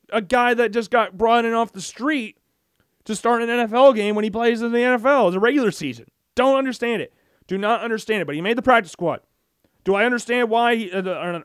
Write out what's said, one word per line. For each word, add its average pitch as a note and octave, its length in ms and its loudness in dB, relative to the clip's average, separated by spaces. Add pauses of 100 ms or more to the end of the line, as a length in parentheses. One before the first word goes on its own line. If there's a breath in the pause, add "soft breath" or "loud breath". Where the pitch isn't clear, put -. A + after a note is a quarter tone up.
a A3 120 -2
guy B3 320 0
that A#3 180 0
just G#3+ 200 -4
got G#3 260 0
brought A3+ 280 2
in A3+ 80 -2
off A3+ 200 -2
the F#3+ 80 -14
street B3 560 -6 (680)
to G#3+ 100 -6
start A#3 260 0
an A#3 80 -2
N A#3+ 100 0
F A3 140 -2
L C4 200 8
game G#3 220 -2
when G#3 80 -2
he G#3+ 80 -2
plays A#3 300 -2
in A#3 100 -4
the A#3+ 100 0
N B3+ 120 2
F A#3 120 -2
L C4+ 240 4
as F3+ 60 -2
a F#3+ 40 -2
regular A#3+ 320 2
season. C3 340 -10 (300)
Don't C4+ 220 4
understand A#3 440 -2
it. - 120 -10 (340)
Do F#3 100 -4
not G3+ 240 0
understand A3 400 -4
it, D#3+ 40 -4
but C#3+ 100 -6
he D#3 60 -6
made A3 160 -2
the C4 40 -2
practice A3+ 300 2
squad. D#3 300 -4 (640)
Do F#3+ 120 2
I G#3 100 2
understand A#3+ 440 0
why A#3 260 2
he, G#3+ 160 -6
uh, F#3+ 100 -4
on F3 340 -6
an D#3+ 100 -10